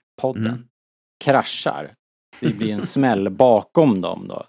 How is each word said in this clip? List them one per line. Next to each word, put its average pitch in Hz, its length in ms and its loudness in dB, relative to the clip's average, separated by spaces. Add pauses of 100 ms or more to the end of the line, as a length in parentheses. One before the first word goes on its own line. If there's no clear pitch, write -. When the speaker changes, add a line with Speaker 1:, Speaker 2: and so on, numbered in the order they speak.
(200)
Speaker 1:
podden, 113 260 -2
Speaker 2:
Mm. 123 220 -8 (560)
Speaker 1:
kraschar. - 680 -2 (460)
Det - 180 -2
blir 107 160 -2
en 92 120 -6
Speaker 2:
<laughs> - 0 -
Speaker 1:
smäll 107 440 0
bakom 113 680 4
dem 87 280 -8
då. - 200 -12